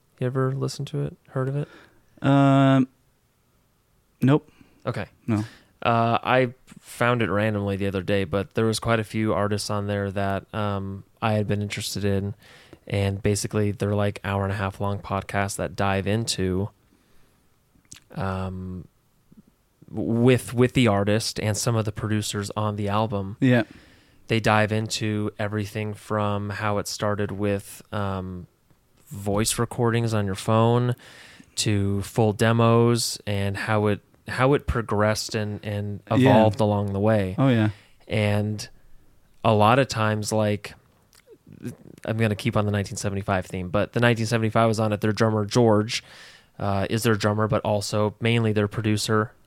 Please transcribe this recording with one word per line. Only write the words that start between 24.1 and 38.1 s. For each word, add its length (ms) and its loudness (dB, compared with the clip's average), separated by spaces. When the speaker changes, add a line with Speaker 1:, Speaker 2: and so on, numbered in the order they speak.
Speaker 1:
They 120 0
dive 320 4
into 680 -2
everything 560 -6
from 560 -4
how 280 -2
it 100 -4
started 440 -2
with, 500 -4
um, 540 -6
voice 500 -2
recordings 540 0
on 140 0
your 80 -4
phone 600 2
to 460 0
full 320 2
demos 920 4
and 300 -4
how 300 0
it, 140 0
how 240 2
it 140 0
progressed 680 0
and, 300 -6
and 360 -6
Speaker 2:
Yeah. 60 2
Speaker 1:
evolved 440 6
along 320 2
the 80 -2
way. 380 2
Speaker 2:
Oh, 100 2
yeah. 220 2
Speaker 1:
And 640 -2